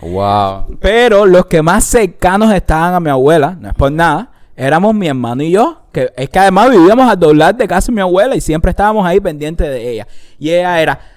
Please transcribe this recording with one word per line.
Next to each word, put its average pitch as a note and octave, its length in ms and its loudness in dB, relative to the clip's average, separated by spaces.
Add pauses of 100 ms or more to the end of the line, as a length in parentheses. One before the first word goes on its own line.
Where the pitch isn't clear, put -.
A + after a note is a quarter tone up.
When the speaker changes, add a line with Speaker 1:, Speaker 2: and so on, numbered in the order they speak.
Speaker 1:
Wow. G2 800 -4
Speaker 2:
Pero G#3+ 460 2
los F3+ 200 4
que D#3+ 140 0
más F3+ 240 0
cercanos G#3 720 0
estaban F3 400 -2
a F3+ 60 0
mi D#3 100 -4
abuela, D3 500 0
no G#2 80 -16
es F#2+ 60 -8
por C#3 160 0
nada, E3 400 -2 (240)
éramos F3 400 0
mi G3 140 -4
hermano B2+ 340 -4
y D#3+ 80 -4
yo, B3 400 0
que B2+ 260 -4
es B2+ 140 -8
que - 80 -2
además G3 320 4
vivíamos A3+ 400 6
al G3 80 0
doblar D#3+ 380 4
de A#3+ 100 -2
casa F#3 220 -2
de B3 80 -2
mi G3 40 -2
abuela F#3+ 360 0
y D#3 40 -4
siempre F#3 300 -2
estábamos G#3 340 -2
ahí F3+ 140 0
pendientes D#3+ 500 -6
de B2 240 -8
ella. G#2 140 -10 (320)
Y D3 120 -6
ella F3 300 0
era, D3 200 -2 (160)